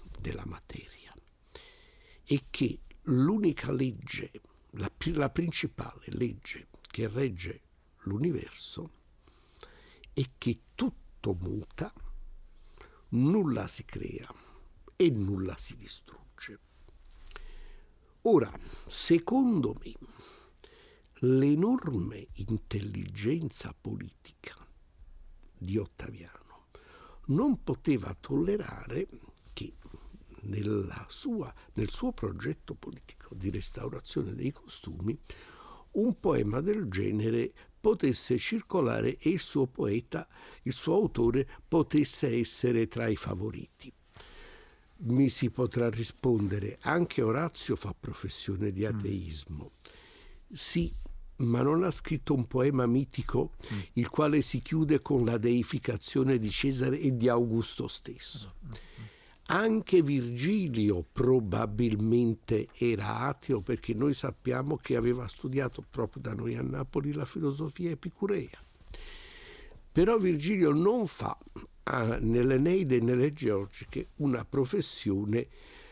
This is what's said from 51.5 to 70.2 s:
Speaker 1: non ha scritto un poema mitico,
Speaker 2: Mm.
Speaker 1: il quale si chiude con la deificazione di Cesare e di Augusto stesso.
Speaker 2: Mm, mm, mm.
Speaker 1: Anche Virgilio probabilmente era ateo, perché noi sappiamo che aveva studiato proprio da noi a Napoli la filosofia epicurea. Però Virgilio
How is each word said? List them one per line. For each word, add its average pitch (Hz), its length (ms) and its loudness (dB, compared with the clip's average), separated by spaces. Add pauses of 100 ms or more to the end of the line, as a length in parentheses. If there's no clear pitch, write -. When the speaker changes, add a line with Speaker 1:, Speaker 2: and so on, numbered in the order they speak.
Speaker 1:
non 160 220 4
ha 175 60 2
scritto - 440 -2
un 123 120 0
poema 131 380 2
mitico, 127 720 0 (180)
Speaker 2:
Mm. 104 60 -2 (160)
Speaker 1:
il 120 160 2
quale 151 320 4
si - 180 -2
chiude 156 400 2
con 123 240 2
la 117 140 2
deificazione 123 1000 2
di 107 120 0
Cesare 135 500 0
e 135 160 2
di 117 140 4
Augusto 117 580 2
stesso. - 720 -10
Speaker 2:
Mm, 156 60 -12
mm, - 40 -10
mm. - 320 -16 (480)
Speaker 1:
Anche 214 500 6
Virgilio 123 1080 2
probabilmente 113 1600 4
era 110 460 0
ateo, 131 420 -2
perché 113 340 -4
noi 131 200 2
sappiamo 131 640 -2
che - 180 -2
aveva 120 320 2
studiato 131 640 -4
proprio 127 340 -6
da 113 120 -4
noi 117 200 -4
a 120 80 -4
Napoli 139 500 -2
la 147 120 -4
filosofia 156 640 -4
epicurea. 180 720 -4 (1300)
Però 214 280 6
Virgilio 175 520 4